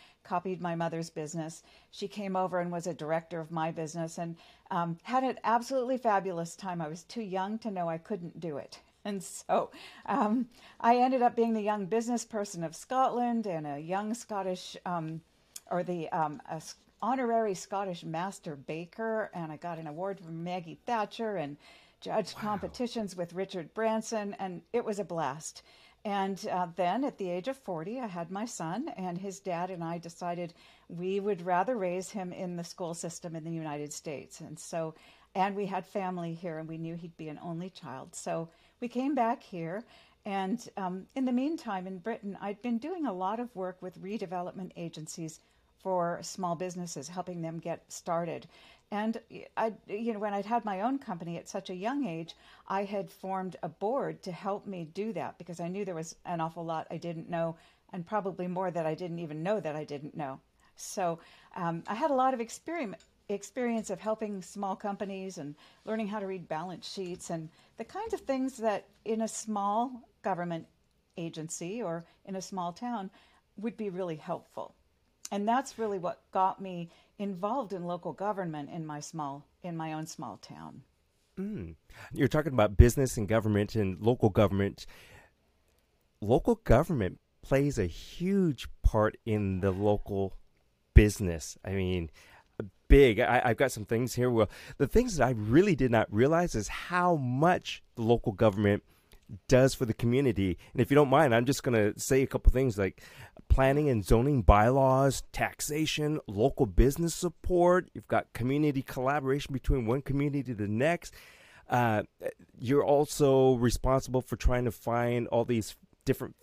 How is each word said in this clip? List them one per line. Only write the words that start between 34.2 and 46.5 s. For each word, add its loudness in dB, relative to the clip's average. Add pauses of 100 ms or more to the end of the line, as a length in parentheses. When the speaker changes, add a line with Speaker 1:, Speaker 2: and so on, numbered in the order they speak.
Speaker 1:
And -14
so, -6 (400)
and 0
we -2
had -6
family -4
here, -6
and -8
we -8
knew -6
he'd -12
be -10
an -10
only -8
child. -12
So -4 (320)
we -6
came -2
back 2
here. -8 (420)
And, -2 (100)
um, -6 (100)
in 0
the 2
meantime, -2
in -10
Britain, -8
I'd -8
been -2
doing -6
a -2
lot -2
of -10
work -6
with -12
redevelopment -8
agencies -10 (420)
for 0
small -4